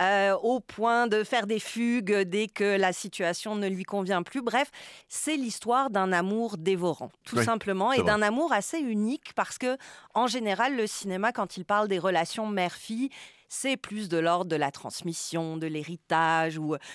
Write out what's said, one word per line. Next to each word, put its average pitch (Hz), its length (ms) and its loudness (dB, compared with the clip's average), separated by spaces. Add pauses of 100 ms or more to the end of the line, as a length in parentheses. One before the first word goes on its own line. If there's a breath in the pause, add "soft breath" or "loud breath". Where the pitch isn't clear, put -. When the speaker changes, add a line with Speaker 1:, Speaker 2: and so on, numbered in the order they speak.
Speaker 1:
euh, 196 400 4
au 240 180 2
point 233 460 2
de 214 180 2
faire 226 220 0
des 214 140 0
fugues 233 520 0
dès 202 340 2
que 202 300 2
la 190 160 4
situation 180 600 -4
ne 202 140 -2
lui 190 160 -4
convient 190 380 0
plus. 262 200 -6
Bref, 240 280 0 (380 loud breath)
c'est - 280 -4
l'histoire 254 520 0
d'un 190 240 2
amour 202 460 0
dévorant, 170 520 0 (140)
tout - 140 -2
Speaker 2:
Oui, 120 60 6
Speaker 1:
simplement, 202 480 0
Speaker 2:
c'est 262 80 4
Speaker 1:
et - 20 4
d'un 208 160 4
Speaker 2:
vrai. 214 80 4
Speaker 1:
amour 269 260 2
assez 302 280 0
unique, 226 540 -2
parce - 220 -4
que, 254 220 -2 (360 loud breath)
en 233 120 4
général, 226 500 0
le 220 100 2
cinéma, 196 460 -2
quand 208 240 -4
il 190 80 -8
parle 208 240 2
des 190 120 0
relations 170 460 0
mère-fille, 214 600 -2 (420 loud breath)
c'est 262 280 -2
plus 208 320 -8
de 165 80 0
l'ordre 170 320 2
de 160 60 0
la 147 140 2
transmission, 165 840 -6
de 160 100 -4
l'héritage 160 920 0
ou 156 180 -2 (180 loud breath)